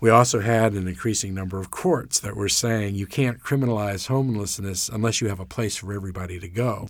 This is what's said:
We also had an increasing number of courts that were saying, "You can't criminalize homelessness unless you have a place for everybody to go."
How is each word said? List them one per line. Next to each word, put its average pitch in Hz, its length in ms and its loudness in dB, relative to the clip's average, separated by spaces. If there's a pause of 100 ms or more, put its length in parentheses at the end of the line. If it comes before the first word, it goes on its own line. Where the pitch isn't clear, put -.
We 117 80 6
also 120 300 8
had 113 360 4
an 92 120 -2
increasing 98 460 -2
number 95 260 -4
of 92 120 -8
courts - 500 0
that 104 160 -6
were 101 100 0
saying, 107 480 0
"You 98 100 -4
can't 123 380 0
criminalize 107 640 0
homelessness 104 800 -2
unless 110 320 0
you 120 80 0
have 98 140 -4
a 92 40 -10
place 110 300 -4
for 95 160 -8
everybody 92 480 -8
to 90 80 -10
go." 107 420 -2